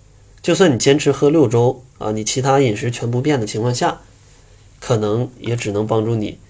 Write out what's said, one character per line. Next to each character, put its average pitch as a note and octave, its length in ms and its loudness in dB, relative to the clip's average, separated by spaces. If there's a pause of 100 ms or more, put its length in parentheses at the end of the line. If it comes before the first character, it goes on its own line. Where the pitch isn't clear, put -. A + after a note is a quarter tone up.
(420)
就 F3 120 0
算 E3 200 4
你 A2 40 0
坚 C#3 200 4
持 C#3+ 140 0
喝 C#3+ 160 2
六 D3+ 180 4
周 A#2+ 360 2 (160)
啊， G#2+ 140 -4
你 G#2+ 120 -6
其 B2+ 160 -4
他 C3+ 200 2
饮 A#2+ 140 2
食 A#2+ 160 -6
全 A#2+ 200 -6
不 B2 100 -2
变 D3 180 0
的 G#2+ 80 -4
情 G#2+ 140 -6
况 A#2+ 140 -2
下， E3 260 -4 (800)
可 B2 160 -2
能 G#2+ 320 -2 (100)
也 A2 160 -6
只 A#2+ 160 -6
能 G#2 160 -2
帮 A2 180 0
助 A#2 100 -2
你 G#2 240 -6 (120)